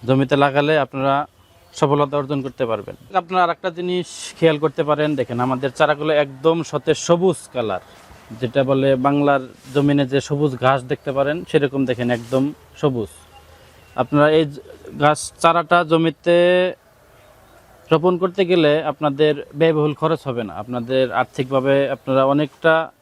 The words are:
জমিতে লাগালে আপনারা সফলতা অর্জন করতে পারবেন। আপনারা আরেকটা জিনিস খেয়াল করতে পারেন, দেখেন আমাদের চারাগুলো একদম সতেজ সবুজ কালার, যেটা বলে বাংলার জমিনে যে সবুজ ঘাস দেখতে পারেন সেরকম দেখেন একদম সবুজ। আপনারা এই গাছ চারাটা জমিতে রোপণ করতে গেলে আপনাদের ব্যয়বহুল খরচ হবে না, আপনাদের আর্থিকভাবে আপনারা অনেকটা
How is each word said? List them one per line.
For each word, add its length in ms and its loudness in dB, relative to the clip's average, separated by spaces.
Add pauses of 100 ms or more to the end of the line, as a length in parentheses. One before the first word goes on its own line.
জমিতে 360 2
লাগালে 300 0 (120)
আপনারা 300 -2 (640)
সফলতা 420 0
অর্জন 240 -4
করতে 260 -6
পারবেন। 240 -6 (260)
আপনারা 240 -2
আরেকটা 320 -4
জিনিস 300 -4 (300)
খেয়াল 260 2
করতে 260 -2
পারেন, 200 0 (100)
দেখেন 180 -4 (100)
আমাদের 220 -2 (100)
চারাগুলো 320 0 (120)
একদম 340 0 (120)
সতেজ 280 -2 (100)
সবুজ 320 2 (140)
কালার, 300 -4 (580)
যেটা 280 -2
বলে 200 2 (160)
বাংলার 380 2 (300)
জমিনে 400 2
যে 140 2
সবুজ 240 -2 (120)
ঘাস 160 2 (120)
দেখতে 260 -6
পারেন 200 -2 (120)
সেরকম 400 0
দেখেন 180 -2 (100)
একদম 260 -2 (380)
সবুজ। 300 -2 (920)
আপনারা 260 2 (100)
এই 80 4 (560)
গাছ 180 4 (220)
চারাটা 360 2 (140)
জমিতে 460 2 (1600)
রোপণ 200 2 (100)
করতে 180 -2 (100)
গেলে 200 4 (200)
আপনাদের 420 0 (260)
ব্যয়বহুল 420 2
খরচ 280 -2
হবে 180 -4
না, 60 -12 (100)
আপনাদের 420 -2 (160)
আর্থিকভাবে 540 -2 (200)
আপনারা 260 -2 (120)
অনেকটা 400 0 (280)